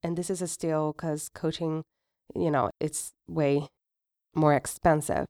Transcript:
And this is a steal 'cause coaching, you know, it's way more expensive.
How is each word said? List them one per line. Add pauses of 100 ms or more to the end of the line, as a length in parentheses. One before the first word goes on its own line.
And
this
is
a
steal
'cause
coaching, (520)
you
know, (100)
it's (160)
way (640)
more
expensive.